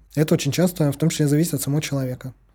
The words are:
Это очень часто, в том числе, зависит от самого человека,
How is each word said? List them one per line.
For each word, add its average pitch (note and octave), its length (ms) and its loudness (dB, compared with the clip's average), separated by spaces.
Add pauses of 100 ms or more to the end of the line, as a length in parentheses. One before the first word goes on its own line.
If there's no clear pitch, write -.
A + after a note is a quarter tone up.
(160)
Это D#3 200 2
очень C#3+ 160 0
часто, E3 400 0
в C3+ 60 -4
том D#3+ 120 2
числе, D3+ 180 0
зависит D3+ 260 2
от C#3 80 -2
самого C#3+ 200 -2
человека, C3 520 -6 (220)